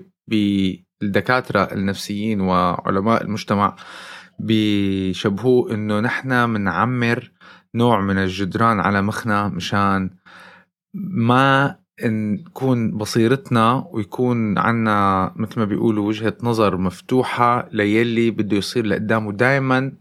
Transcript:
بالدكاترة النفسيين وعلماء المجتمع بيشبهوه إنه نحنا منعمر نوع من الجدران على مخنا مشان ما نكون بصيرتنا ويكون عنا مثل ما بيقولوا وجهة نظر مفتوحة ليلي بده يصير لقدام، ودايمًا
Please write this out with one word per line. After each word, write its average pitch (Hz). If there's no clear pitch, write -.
بالدكاترة 101
النفسيين 101
وعلماء 92
المجتمع 101
بيشبهوه 104
إنه 107
نحنا 123
منعمر 117
نوع 117
من 98
الجدران 98
على 98
مخنا 104
مشان 98
ما 135
نكون 110
بصيرتنا 117
ويكون 113
عنا 101
مثل 113
ما 113
بيقولوا 104
وجهة 107
نظر 110
مفتوحة 120
ليلي 113
بده 104
يصير 110
لقدام، 107
ودايمًا 131